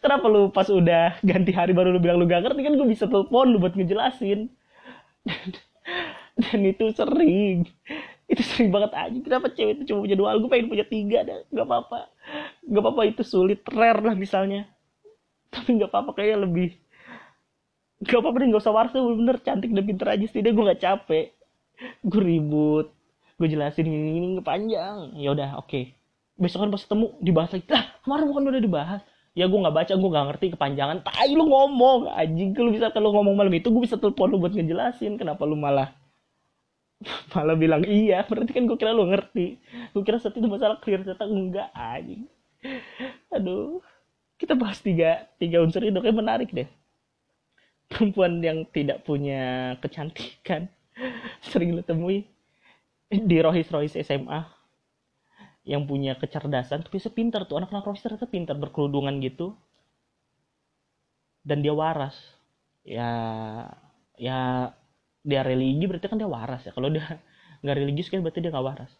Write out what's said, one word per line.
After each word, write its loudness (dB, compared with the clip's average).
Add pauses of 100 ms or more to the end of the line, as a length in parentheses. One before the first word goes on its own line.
Kenapa 4
lu 6
pas 2
udah 4
ganti 4
hari 2
baru 4
lu 2
bilang 4
lu 4
nggak 4
ngerti? -2
Kan 4
gue 4
bisa 0
telepon 4
lu 4
buat 0
ngejelasin. -2 (800)
<laughs> -8
Dan 0
itu 2
sering. 2 (560)
Itu 0
sering 2
banget, 2
anjing. -6
Kenapa 0
cewek 0
itu -4
cuma -2
punya 2
dua 2
hal? 2
Gue -2
pengen 4
punya -2
tiga -2
dah. -6 (160)
Nggak -2
apa-apa. -2 (680)
Nggak 2
apa-apa, 2
itu -2
sulit, 2
rare 4
lah 0
misalnya. -2 (880)
Tapi 2
nggak 2
apa-apa, -2
kayaknya 2
lebih, 0 (1300)
nggak 4
apa-apa 0
deh, 4
nggak 4
usah 2
waras 2
deh, 0
bener-bener 2
cantik -2
dan 0
pinter -4
aja. 0
Setidaknya 0
gue 4
nggak 2
capek. 0 (760)
Gue 2
ribut, 2 (540)
gue 2
jelasin -2
gini-gini, -2 (100)
nggak -6
panjang. -6
Ya -2
udah, -4
oke. -8 (400)
Besok 0
kan -2
pas -6
ketemu, 0 (180)
dibahas 2
lagi. -8
"Lah, 4 (200)
kemarin 0
bukan 0 (100)
udah 0
dibahas?" -2 (300)
"Ya 0
gue 2
nggak 2
baca, 0
gue 2
nggak 2
ngerti, -2 (120)
kepanjangan." -2
Tai 2
lu 6
ngomong, 6
anjing. 0
Kalau 2
misalkan 0
lu 4
ngomong 4
malam 4
itu, 2
gue 4
bisa -2
telepon 2
lu 2
buat 0
ngejelasin. -2
Kenapa -4
lu 0
malah, 0 (1040)
<laughs> -14
malah 2
bilang 4
iya? 4
Berarti -2
kan 0
gue 0
kira 0
lu 4
ngerti. -2 (320)
Gue -2
kira 0
saat -6
itu 0
masalah -2
clear, -2
ternyata -8
enggak, -4
anjing. -12 (1040)
Aduh. -6 (600)
Kita -2
bahas -4
tiga, 0 (120)
tiga 2
unsur 0
ini, 0
kayak 2
menarik -2
deh. -6 (1200)
Perempuan 0
yang -2
tidak -4
punya -4
kecantikan -10 (720)
sering -2
lu -8
temui -4 (800)
di 2
rohis-rohis 0
S -8
M -2
A -8 (1200)
yang -4
punya -4
kecerdasan, -6
tapi -8
sepintar -4
tuh, -4
anak-anak -8
rohis -10
ternyata -10
pintar, -6
berkerudungan -4
gitu. -8 (1800)
Dan -4
dia 0
waras. -2 (720)
Ya, -6 (1040)
ya, -4 (560)
dia 0
religi 0
berarti -8
kan -6
dia -4
waras -10
ya. -16
Kalau -4
dia -8 (460)
nggak -2
religius -4
kan -6
berarti -6
dia -6
nggak -4
waras. -16